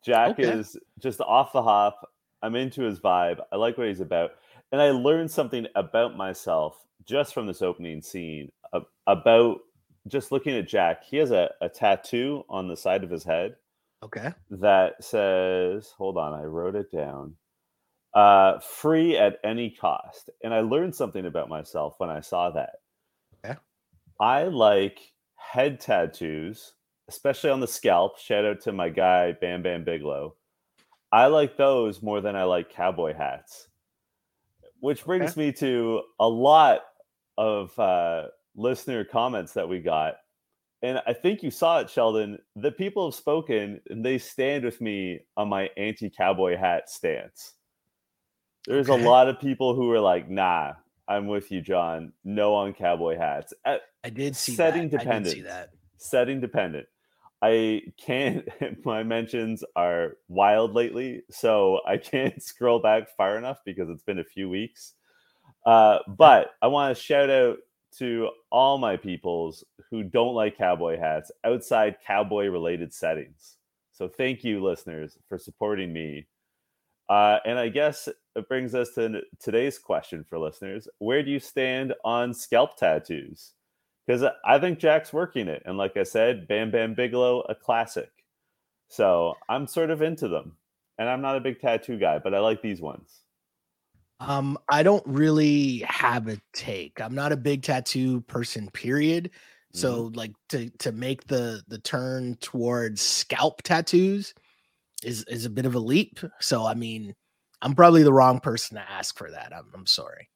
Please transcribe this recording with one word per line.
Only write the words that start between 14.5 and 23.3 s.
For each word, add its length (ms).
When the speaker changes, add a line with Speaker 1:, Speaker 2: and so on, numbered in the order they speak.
Speaker 1:
says, 920
hold 220
on, 160
I 100
wrote 320
it 160
down. 440
Uh, 440
"Free 560
at 280
any 260
cost." 640
And 100
I 80
learned 340
something 320
about 220
myself 500
when 100
I 120
saw 280
that. 280